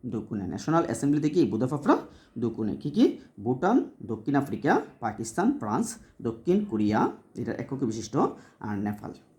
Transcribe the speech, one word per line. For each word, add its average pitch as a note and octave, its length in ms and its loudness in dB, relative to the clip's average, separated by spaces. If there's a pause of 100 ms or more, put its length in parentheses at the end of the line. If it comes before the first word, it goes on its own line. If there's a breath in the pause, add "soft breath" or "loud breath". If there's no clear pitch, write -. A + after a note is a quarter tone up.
দুকুনে, G#2+ 420 -4
ন্যাশনাল D#3 360 0
অ্যাসেম্বলিতে C#3+ 460 2
কি? E3+ 160 4
বুদা A2 220 0
ফাফরা D3+ 300 2 (400 loud breath)
দুকুনে। A2 380 -2
কি - 140 -6
কি? G#3+ 280 4 (260 loud breath)
ভুটান, C3 340 2 (280)
দক্ষিণ A2 300 -2
আফ্রিকা, C#3+ 460 2 (180)
পাকিস্তান, A#2+ 480 -2 (120)
ফ্রান্স, A2+ 280 -2 (340 soft breath)
দক্ষিণ C#3+ 440 0
কোরিয়া, G#2+ 460 2 (240)
এটা A#2 160 -4
একক - 320 -4
বিশিষ্ট, A2 340 -4 (420 loud breath)
আর G#2 180 -6
নেপাল G#2 340 -6 (280)